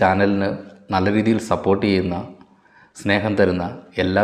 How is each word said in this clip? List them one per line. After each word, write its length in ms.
ചാനലിന് 480
നല്ല 200
രീതിയിൽ 240
സപ്പോർട്ട് 380
ചെയ്യുന്ന, 300
സ്നേഹം 380
തരുന്ന 260
എല്ലാ 220